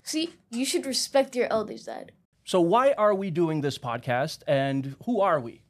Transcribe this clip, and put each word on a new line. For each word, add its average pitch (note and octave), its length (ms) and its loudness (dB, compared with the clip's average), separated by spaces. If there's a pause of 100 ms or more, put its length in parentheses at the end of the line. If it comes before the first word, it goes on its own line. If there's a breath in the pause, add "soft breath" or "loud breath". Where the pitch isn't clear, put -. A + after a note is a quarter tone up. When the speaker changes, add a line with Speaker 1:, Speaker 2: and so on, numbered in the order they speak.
Speaker 1:
See, D#4+ 280 -6 (200)
you A#3 160 -4
should F4 180 -2
respect C4+ 520 -2
your A#3+ 160 0
elders, G#3 320 -4
Dad. - 260 -14 (340)
Speaker 2:
So F#3 160 2
why A3+ 320 6
are G#3 220 4
we G3 160 -2
doing D#3+ 300 0
this C#3 180 -2
podcast, B2 680 -4
and C3+ 560 0
who A#3+ 160 -2
are F3+ 200 4
we? A#2 300 -12